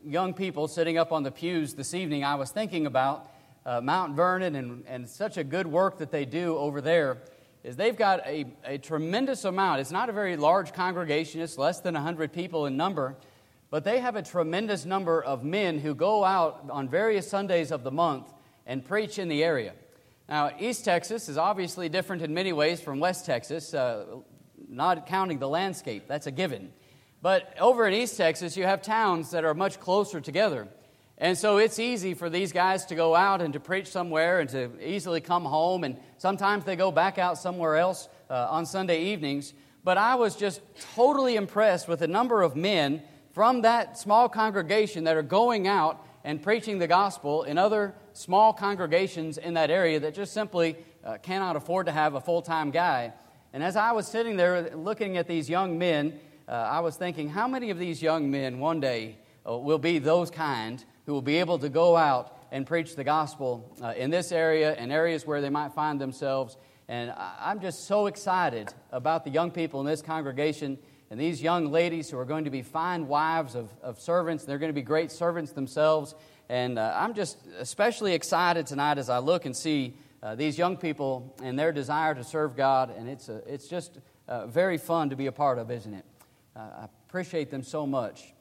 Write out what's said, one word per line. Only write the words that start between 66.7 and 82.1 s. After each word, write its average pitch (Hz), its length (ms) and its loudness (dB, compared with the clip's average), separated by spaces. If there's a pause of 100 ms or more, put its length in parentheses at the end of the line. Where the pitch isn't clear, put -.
And 120 220 -6
I, 92 300 -10
I'm 190 220 -4
just - 260 -8
so 208 180 4
excited 180 640 -2 (200)
about 156 320 0
the 151 80 -8
young 170 180 2
people 165 300 -4
in 139 80 -2
this 156 160 -2
congregation 147 720 -2 (320)
and 110 100 -12
these 151 220 -2
young 160 300 2
ladies 165 400 0
who 135 80 -6
are 127 60 -4
going 156 180 -4
to 147 80 -4
be 131 100 -6
fine 165 460 -4
wives 147 480 0
of, 113 260 -8
of 120 180 -10
servants. 170 440 0
They're 139 160 -6
gonna 160 120 -2
be 143 120 -2
great 156 260 0
servants 170 420 -2
themselves. 151 600 2 (340)
And, 123 300 -2
uh, 110 180 0
I'm 202 200 0
just 196 240 -4 (180)
especially 202 560 0
excited 165 540 2
tonight 143 320 0
as 123 100 -6
I 123 80 2
look 151 300 2
and 127 100 -6
see, 139 380 -2 (260)
uh, 107 140 -8
these 147 240 -2
young 175 180 2
people 135 640 -4
and 131 160 -6
their 160 140 2
desire 147 420 0